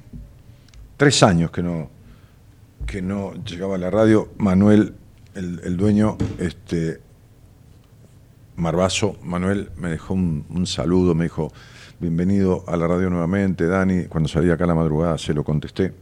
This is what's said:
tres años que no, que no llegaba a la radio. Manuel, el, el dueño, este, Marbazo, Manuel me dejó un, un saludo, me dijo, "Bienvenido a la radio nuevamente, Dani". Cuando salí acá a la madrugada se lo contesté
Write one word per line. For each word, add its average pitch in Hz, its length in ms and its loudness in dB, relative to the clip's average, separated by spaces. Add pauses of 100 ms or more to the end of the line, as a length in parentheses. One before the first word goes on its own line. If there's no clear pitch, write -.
(960)
tres - 260 4
años 85 280 4
que - 120 -6
no, 85 280 -6 (960)
que 98 160 -6
no 95 320 -6 (100)
llegaba 92 300 -6
a 92 40 -4
la 90 120 -4
radio. 107 480 4
Manuel, 104 560 6 (400)
el, 87 280 -8
el 90 140 -4
dueño, 104 400 2 (220)
este, 82 640 -6 (1500)
Marbazo, 90 680 0
Manuel 90 540 -2
me 85 140 -6
dejó 80 240 -6
un, 85 340 -2
un 90 180 -4
saludo, 87 480 2
me 82 100 0
dijo, 78 280 -6 (480)
"Bienvenido 92 680 0
a 85 120 -2
la 85 80 0
radio 90 240 0
nuevamente, 90 560 0
Dani". 92 400 0
Cuando 80 200 -2
salí 82 240 0
acá 82 140 2
a 85 40 0
la 85 60 2
madrugada 80 440 0
se 82 160 -4
lo 73 100 -2
contesté 80 580 -2